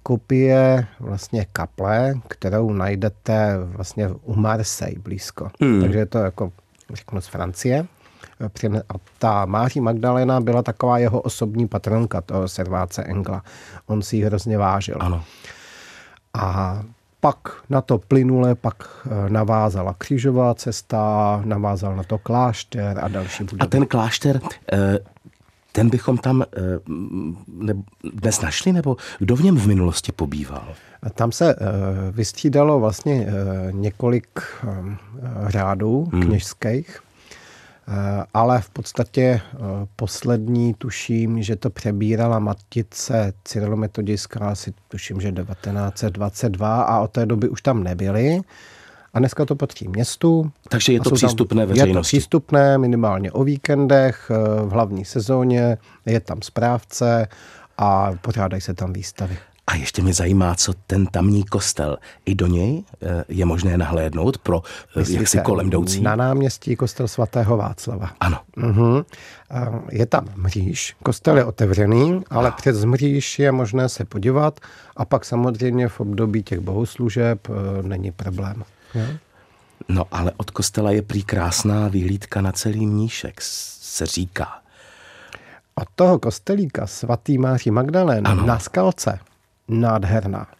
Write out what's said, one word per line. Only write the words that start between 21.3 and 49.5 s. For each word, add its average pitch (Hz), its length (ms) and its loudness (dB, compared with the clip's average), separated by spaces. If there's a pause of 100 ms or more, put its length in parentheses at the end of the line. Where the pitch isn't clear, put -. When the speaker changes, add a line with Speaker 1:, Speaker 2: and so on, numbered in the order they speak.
Speaker 1:
navázal 101 500 -2
na 95 80 -4
to 107 140 -4
klášter 120 840 -2
a 92 40 -4
další 95 360 -6
budovy. 95 160 -8
Speaker 2:
A - 60 4
ten 139 200 2
klášter, 127 560 0 (320)
eh, 98 260 2 (720)
ten 110 180 4
bychom 123 280 2
tam, 131 240 2
eh, - 200 -6 (840)
ne-, 101 360 -4 (300)
dnes 107 280 -2
našli, 139 320 0
nebo 139 240 0 (220)
kdo 117 160 4
v 147 80 2
něm 185 140 6
v 104 100 4
minulosti 90 440 2
pobýval? 71 560 -6 (460)
Speaker 1:
Tam 117 180 0
se, 165 240 2
eh, - 20 -16 (540)
vystřídalo 143 680 2
vlastně, 110 480 0
eh, 95 440 -2
několik, 104 560 0 (400)
eh, 95 300 -8 (500)
řádů 101 680 0
Speaker 2:
Hmm. 90 80 2
Speaker 1:
kněžských, 107 800 -2 (880)
eh, 101 360 -4 (100)
ale 120 280 4
v - 80 -10
podstatě, - 520 -2 (320)
eh, - 40 -16 (380)
poslední, 120 760 0
tuším, 113 720 -2
že 107 120 -2
to 117 140 -4
přebírala 110 720 0
matice 104 920 -2 (100)
cyrilometodějská, 104 960 -4 (100)
asi 101 240 -8 (140)
tuším, 95 340 -8
že 101 100 -2
devatenáct 98 680 -6
set 104 160 -2
dvacet 101 360 -4
dva 107 340 0
a 113 160 2
od 104 120 0
té 117 140 0
doby 110 240 0
už - 120 -8
tam 117 220 2
nebyly. 98 560 0 (760)
A 110 60 0
dneska 135 260 2
to 143 100 -2